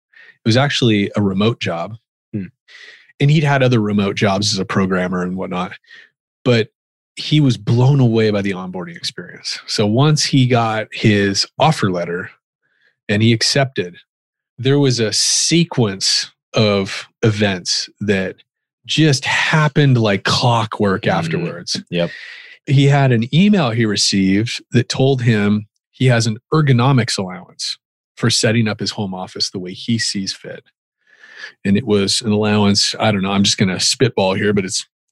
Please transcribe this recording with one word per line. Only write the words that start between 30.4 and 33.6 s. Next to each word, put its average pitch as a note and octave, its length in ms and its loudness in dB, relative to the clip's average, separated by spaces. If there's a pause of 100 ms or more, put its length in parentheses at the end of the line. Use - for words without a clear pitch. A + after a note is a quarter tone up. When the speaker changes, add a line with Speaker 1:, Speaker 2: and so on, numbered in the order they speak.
Speaker 1:
And G2+ 120 2
it G#2 100 0
was G2+ 360 0
an G#2+ 100 0
allowance, G#2 640 2
I A2 140 2
don't G2 100 -2
know, G2 100 -2
I'm G2+ 120 2
just - 140 -2
gonna F#2 220 0